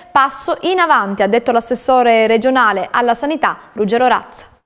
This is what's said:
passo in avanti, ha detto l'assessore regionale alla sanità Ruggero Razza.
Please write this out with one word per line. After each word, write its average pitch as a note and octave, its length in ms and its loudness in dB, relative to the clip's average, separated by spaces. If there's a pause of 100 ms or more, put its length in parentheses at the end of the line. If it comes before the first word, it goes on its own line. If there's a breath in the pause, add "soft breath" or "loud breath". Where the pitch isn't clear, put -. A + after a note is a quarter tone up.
(120)
passo C#4 520 0
in F#4 160 0
avanti, A3 420 0
ha G3 60 2
detto A#3 260 0
l'assessore A#3+ 720 2
regionale A3 640 0
alla A#3+ 220 0
sanità B3 600 -4
Ruggero A3+ 340 0
Razza. - 420 -2 (160)